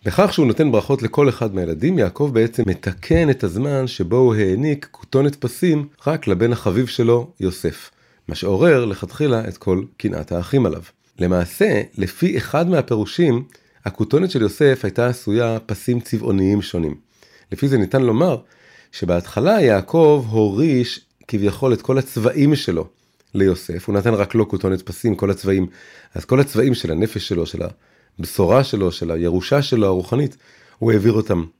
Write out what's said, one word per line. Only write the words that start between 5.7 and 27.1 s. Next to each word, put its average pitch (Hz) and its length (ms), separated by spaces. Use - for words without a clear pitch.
רק 156 200
לבן 104 240
החביב 117 360
שלו, 117 520
יוסף, 90 500
מה 80 80
שעורר 120 500
לכתחילה 113 640
את 95 100
כל 95 260
קנאת 82 340
האחים 90 340
עליו. 85 160
למעשה, 90 640
לפי 165 400
אחד 160 320
מהפירושים, 127 760
הכותונת 147 460
של 123 100
יוסף 127 420
הייתה 117 240
עשויה 113 580
פסים 120 340
צבעוניים 104 600
שונים. 80 340
לפי 139 160
זה 135 100
ניתן 113 240
לומר 123 360
שבהתחלה 101 680
יעקב 143 680
הוריש 113 760
כביכול 107 460
את - 80
כל 131 160
הצבעים 135 580
שלו 85 320
ליוסף, 90 540
הוא 101 80
נתן 107 180
רק 101 220
לו 110 140
כותונת 95 320
פסים, 101 340
כל 98 160
הצבעים, 95 360
אז 87 100
כל 131 140
הצבעים 139 340
של 85 180
הנפש 95 360